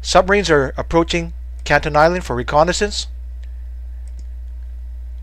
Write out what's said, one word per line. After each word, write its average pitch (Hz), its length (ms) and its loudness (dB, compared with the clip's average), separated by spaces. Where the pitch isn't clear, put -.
Submarines 190 480 4
are 147 300 4
approaching 170 560 0
Canton 147 320 2
Island 170 280 6
for 120 120 -2
reconnaissance. 165 720 2